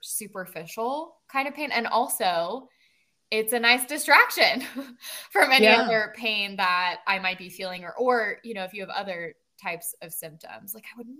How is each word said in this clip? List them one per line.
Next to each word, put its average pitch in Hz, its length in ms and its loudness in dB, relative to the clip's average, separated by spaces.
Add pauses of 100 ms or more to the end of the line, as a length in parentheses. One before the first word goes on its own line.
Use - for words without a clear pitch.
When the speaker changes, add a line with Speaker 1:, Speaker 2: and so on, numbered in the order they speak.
Speaker 1:
superficial 220 1160 -8 (100)
kind 269 200 -2
of 285 60 -8
pain. 294 180 -6
And 233 160 -2
also, 196 800 -2 (640)
it's 220 220 -2
a 240 60 0
nice 247 260 4
distraction 294 760 4
<laughs> - 680 -14
from 277 200 6
any 214 140 8
Speaker 2:
Yeah. 226 160 8
Speaker 1:
other 220 340 0
pain 208 420 -4
that 180 500 0
I 190 120 0
might 185 180 -2
be 180 120 -14
feeling 180 340 -10
or, 175 140 -12
or, 240 460 0
you 226 100 -10
know, 190 100 -6
if 185 100 -10
you 202 80 -12
have 190 80 -12
other 175 460 -8 (260)
types 185 400 -10
of 170 120 -16
symptoms, 160 600 -16
like, 220 120 -20
I - 120 -20
would 233 100 -16 (120)